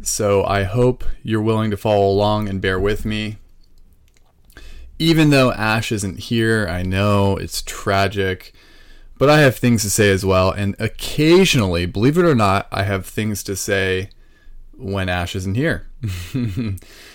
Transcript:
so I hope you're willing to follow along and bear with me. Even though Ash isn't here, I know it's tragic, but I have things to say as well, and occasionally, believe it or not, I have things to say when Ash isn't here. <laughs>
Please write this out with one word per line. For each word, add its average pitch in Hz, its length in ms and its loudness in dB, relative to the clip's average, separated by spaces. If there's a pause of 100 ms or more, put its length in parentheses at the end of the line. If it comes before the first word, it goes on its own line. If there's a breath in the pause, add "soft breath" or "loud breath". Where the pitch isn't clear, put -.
so 101 420 0
I 98 200 0
hope 123 400 0 (180)
you're 110 180 -2
willing 110 300 0
to 101 60 -4
follow 101 320 2
along 104 400 0
and 95 120 -4
bear 95 180 -2
with 104 260 -2
me. 107 320 -6 (1600 loud breath)
Even 160 320 4
though 131 220 4
Ash 110 380 -2
isn't 101 300 -4
here, 113 480 0
I 90 140 -4
know 98 540 2
it's - 260 -8
tragic, 98 920 -2 (680 soft breath)
but 135 120 4
I 151 100 6
have 135 160 4
things 120 260 2
to 101 80 -4
say 101 200 4
as 98 140 2
well, 92 260 2
and 101 280 -4
occasionally, 120 1080 2
believe 123 320 2
it 180 60 4
or 160 100 4
not, 101 360 2
I 98 120 -2
have 98 240 -2
things 107 380 -6
to 98 120 -6
say 95 540 -2 (680 soft breath)
when 95 320 -4
Ash 87 260 -4
isn't 95 200 -4
here. 131 340 -2 (440)
<laughs> 110 440 -4 (380 loud breath)